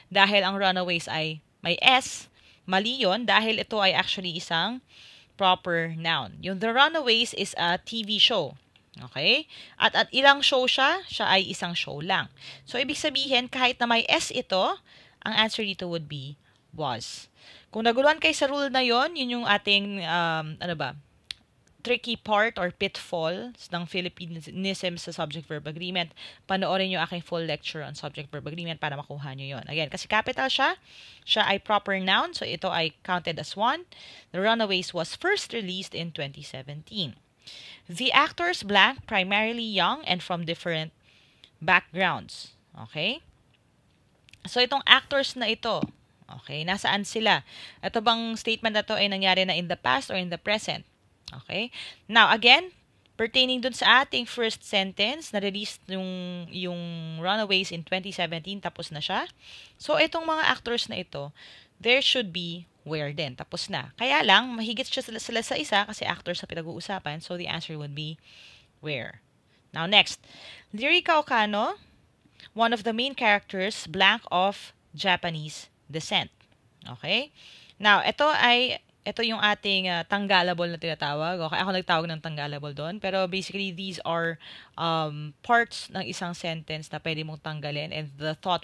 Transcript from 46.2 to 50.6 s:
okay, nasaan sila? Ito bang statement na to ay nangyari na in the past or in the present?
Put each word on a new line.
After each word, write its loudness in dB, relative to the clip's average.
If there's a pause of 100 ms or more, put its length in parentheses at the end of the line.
okay, -10
nasaan 0
sila? 2 (400)
Ito -2
bang 0
statement -2
na 0
to -4
ay 2
nangyari 4
na 0
in -4
the -2
past 2
or -6
in -4
the -6
present? -4 (560)